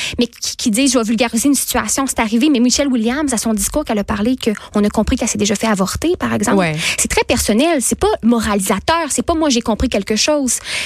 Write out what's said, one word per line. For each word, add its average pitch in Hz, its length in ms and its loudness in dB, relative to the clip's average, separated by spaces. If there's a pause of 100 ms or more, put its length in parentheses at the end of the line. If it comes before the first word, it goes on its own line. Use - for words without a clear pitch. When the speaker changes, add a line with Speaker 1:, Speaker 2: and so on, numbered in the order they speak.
(180)
Speaker 1:
mais 240 80 0
qui, - 280 -8
qui - 160 -2
disent, « 254 240 2
Je 254 40 4
vais 226 60 2
vulgariser 233 440 0
une 285 60 4
situation, 247 520 -2
c'est - 140 -6
arrivé. » 233 320 2
Mais 247 80 2
Michelle 254 280 2
Williams, 254 440 0
à 220 60 0
son 226 160 0
discours, 247 320 -2
qu'elle 220 120 -2
a 202 60 -2
parlé 220 320 0
qu'on 208 480 -2
a 208 60 2
compris - 260 0
qu'elle 240 120 -2
s'est 208 100 -4
déjà 208 160 0
fait 220 120 -2
avorter, 208 520 0
par 233 160 -2
exemple. 202 240 2
Speaker 2:
Ouais. 160 180 2 (220)
Speaker 1:
C'est - 100 0
très - 160 0
personnel. 277 560 2
C'est - 180 -2
pas 403 120 2 (120)
moralisateur. 220 840 0
C'est 247 160 -2
pas, « 339 100 0
Moi, 311 140 2
j'ai 240 140 2
compris 233 260 0
quelque 214 280 -2
chose. » 285 420 0 (280)